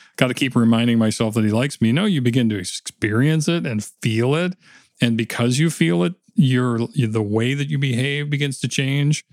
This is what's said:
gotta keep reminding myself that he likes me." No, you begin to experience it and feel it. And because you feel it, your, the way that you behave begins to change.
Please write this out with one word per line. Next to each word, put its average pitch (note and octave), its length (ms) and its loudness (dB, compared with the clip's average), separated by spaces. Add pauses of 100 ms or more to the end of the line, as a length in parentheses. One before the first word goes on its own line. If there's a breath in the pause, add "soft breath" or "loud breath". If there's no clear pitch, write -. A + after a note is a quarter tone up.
(160 soft breath)
gotta B2+ 180 2
keep B2+ 220 -2
reminding A#2 420 4
myself A2 380 0
that A2+ 80 2
he G#2+ 80 2
likes B2 300 -2
me." A2+ 100 2
No, E3 140 0
you F3 160 0
begin A#2+ 280 2
to G#2+ 80 -2
experience B2 880 -2
it E3+ 200 -2
and G#2+ 160 -4
feel A#2 500 -2
it. F3+ 220 -2 (460 soft breath)
And A#2 160 2
because B2 420 -2
you E3 100 2
feel E3+ 340 0
it, F3 100 -2 (220)
your, B2 440 2 (160)
the A2+ 260 0
way A2 320 0
that C#3+ 160 -4
you D3+ 80 -2
behave C#3 520 -2
begins C#3+ 300 -4
to - 80 -4
change. C#3+ 640 0